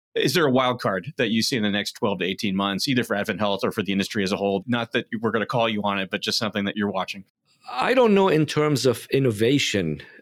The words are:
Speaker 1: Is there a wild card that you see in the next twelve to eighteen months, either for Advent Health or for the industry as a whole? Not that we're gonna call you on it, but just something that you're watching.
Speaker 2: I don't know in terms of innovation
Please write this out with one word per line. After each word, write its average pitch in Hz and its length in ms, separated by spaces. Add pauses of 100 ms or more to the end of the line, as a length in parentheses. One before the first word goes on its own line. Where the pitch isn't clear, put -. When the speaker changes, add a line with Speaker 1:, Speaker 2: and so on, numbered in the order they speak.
(160)
Speaker 1:
Is 131 180
there 160 120
a 135 40
wild 127 300
card 101 360
that 120 140
you 113 100
see 127 160
in 107 60
the 104 80
next 101 220
twelve 101 260
to 92 60
eighteen 95 320
months, 98 320
either 123 160
for 110 100
Advent 98 240
Health 101 240
or 110 80
for 104 140
the 98 80
industry 98 320
as 92 80
a 95 40
whole? 98 300
Not 120 280
that 120 120 (140)
we're 110 100
gonna 104 160
call 117 220
you 104 160
on 98 160
it, 95 100
but 101 120
just 107 160
something 101 260
that 98 120
you're 104 140
watching. 95 340 (440)
Speaker 2:
I 247 260
don't 233 200
know 190 140
in 156 180
terms 147 400
of 117 240
innovation 110 920 (220)